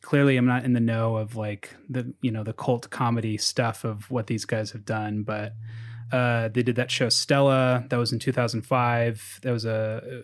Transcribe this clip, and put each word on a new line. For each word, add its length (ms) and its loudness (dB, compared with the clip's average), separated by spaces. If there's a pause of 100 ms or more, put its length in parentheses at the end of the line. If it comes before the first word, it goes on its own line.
clearly 360 4
I'm 80 4
not 180 4
in 100 2
the 60 4
know 380 2
of, 180 -4
like, 400 -8 (140)
the, 320 -6
you 100 0
know, 120 -4
the 100 -6
cult 360 -2
comedy 480 0
stuff 460 -2
of 280 -6
what 160 -4
these 180 -2
guys 260 -4
have 140 -14
done, 380 -4
but, 300 -6 (580)
uh, 380 2
they 140 2
did 120 2
that 160 0
show 180 2
Stella. 800 4
That 80 0
was 140 0
in 80 -2
two 120 0
thousand 320 0
five. 800 0
That 80 -2
was 140 -2
a, 580 -4